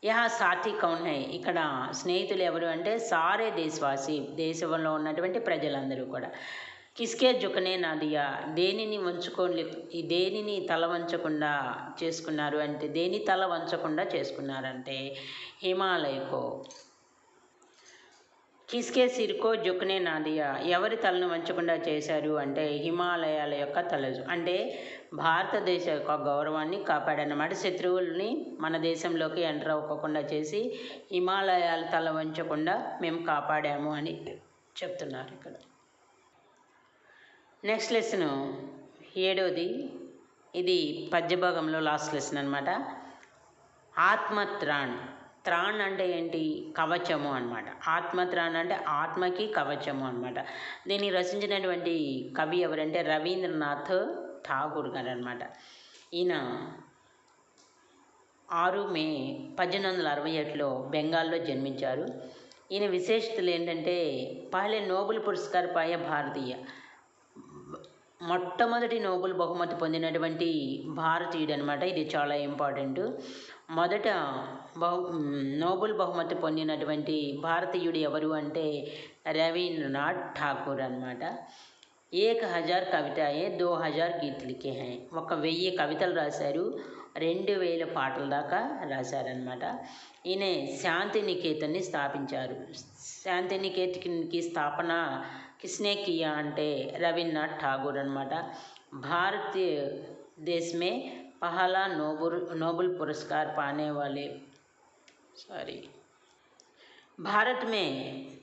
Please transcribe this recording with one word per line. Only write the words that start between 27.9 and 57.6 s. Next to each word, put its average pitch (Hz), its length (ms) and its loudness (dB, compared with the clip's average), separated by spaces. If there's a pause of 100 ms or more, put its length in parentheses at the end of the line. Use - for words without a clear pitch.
మన 160 160 0
దేశంలోకి 165 640 0
ఎంటర్ 156 280 0
అవ్వకుండా 151 520 0
చేసి 156 600 -2 (320)
హిమాలయాల 180 800 4
తల 165 180 2
వంచకుండా 160 920 0
మేము 165 220 0
కాపాడాము 151 680 2
అని 156 320 -4 (560)
చెప్తున్నారు 131 520 -8
ఇక్కడ. - 180 -16 (2000)
నెక్స్ట్ 214 280 0
లెసన్ 165 600 2 (640)
ఏడవది, 185 720 2 (640)
ఇది 170 600 2
పద్యభాగంలో 165 640 2
లాస్ట్ 151 340 0
లెసన్ 143 240 -2
అనమాట. 139 320 0 (1300)
ఆత్మత్రాణ్. 165 1000 2 (460)
త్రాణ్ 185 360 2
అంటే 190 380 0
ఏంటి? 160 580 -2
కవచము 160 560 2
అనమాట. 120 320 -2 (240)
ఆత్మత్రాణ్ 175 680 2
అంటే 170 180 0
ఆత్మకి 180 720 0
కవచము 143 600 -2
అనమాట. 123 340 -4 (480)
దీన్ని 202 220 2
రచించినటువంటి 180 1160 0 (100)
కవి 160 200 2
ఎవరంటే 160 440 2
రవీంద్రనాథ్ 165 1040 0 (380)
ఠాగూర్ 147 420 0
గారు 123 200 -4
అనమాట. 123 320 -6 (760)
ఈయన 151 540 0 (1800)